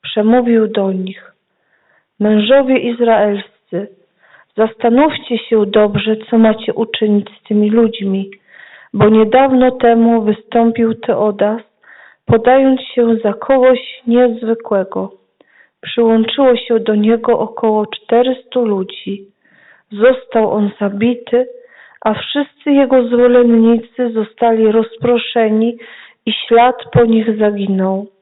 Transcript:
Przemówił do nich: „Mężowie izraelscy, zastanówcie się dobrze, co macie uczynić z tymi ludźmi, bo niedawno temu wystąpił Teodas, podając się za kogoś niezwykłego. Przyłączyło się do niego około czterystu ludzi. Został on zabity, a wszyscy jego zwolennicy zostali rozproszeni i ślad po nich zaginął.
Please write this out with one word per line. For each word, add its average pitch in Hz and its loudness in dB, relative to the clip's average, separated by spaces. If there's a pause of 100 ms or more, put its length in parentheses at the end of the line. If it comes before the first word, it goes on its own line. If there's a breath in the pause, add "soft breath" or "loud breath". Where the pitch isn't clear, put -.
Przemówił 226 0
do 196 -2
nich: 190 -10 (880)
„Mężowie 226 2
izraelscy, 208 -4 (680 soft breath)
zastanówcie 233 0
się 214 0
dobrze, 208 0 (140)
co 233 2
macie 220 0
uczynić 214 -2 (120)
z - -20
tymi 208 0
ludźmi, 196 -2 (640 loud breath)
bo 208 2
niedawno 254 4
temu 233 2
wystąpił 226 -2
Teodas, 214 -2 (680 soft breath)
podając 262 2
się 233 -2
za 214 -4
kogoś 254 2 (280)
niezwykłego. 226 -2 (680 soft breath)
Przyłączyło 233 2
się 226 -2
do 214 -2
niego 226 0
około 214 -2
czterystu 247 -2
ludzi. 196 -6 (680 soft breath)
Został 233 0
on 208 -2 (100)
zabity, 233 -2 (540 loud breath)
a 214 -2
wszyscy - -6
jego 262 2
zwolennicy 240 2
zostali 220 0
rozproszeni 226 -2 (500 loud breath)
i 220 -2
ślad 240 2 (160)
po 240 4
nich 220 0
zaginął. 196 -2 (160)